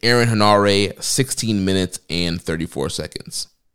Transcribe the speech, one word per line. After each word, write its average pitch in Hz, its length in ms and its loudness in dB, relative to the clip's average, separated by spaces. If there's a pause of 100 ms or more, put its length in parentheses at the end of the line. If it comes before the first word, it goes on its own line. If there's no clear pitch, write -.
Aaron 120 240 4
Henare, 104 760 4
sixteen 113 600 -2
minutes 95 460 -2
and 85 320 -2
thirty-four 82 480 -6
seconds. - 580 -10 (280)